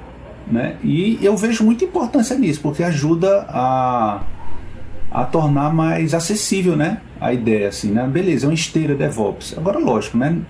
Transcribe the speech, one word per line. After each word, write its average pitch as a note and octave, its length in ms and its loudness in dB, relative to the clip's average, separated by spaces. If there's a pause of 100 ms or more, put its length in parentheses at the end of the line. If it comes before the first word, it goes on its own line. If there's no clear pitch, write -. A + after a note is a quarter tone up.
(460)
né? - 380 -2
E E3+ 380 0
eu G3+ 160 4
vejo A3 260 0
muita A#3 220 4
importância C4 520 0
nisso, F#3 240 2
porque D3+ 220 -2
ajuda E3+ 680 2
a, B2 720 0 (920)
a A#2+ 140 0
tornar D3 480 2
mais D#3+ 400 0
acessível, F3+ 640 0
né? E3 260 0 (200)
A A#2 120 0
ideia, A2 360 2
assim, G2+ 220 -4
né? A#2 160 0
Beleza, C#3 380 0
é C#3+ 40 4
uma D#3+ 60 2
esteira D#3+ 400 0
DevOps. A#2+ 640 -2
Agora, F#3+ 220 -2
lógico, A#2 380 0
né? D3+ 200 2 (120)